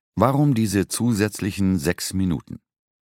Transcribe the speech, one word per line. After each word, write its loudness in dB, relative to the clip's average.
Warum 4
diese 0
zusätzlichen -2
sechs -4
Minuten? -4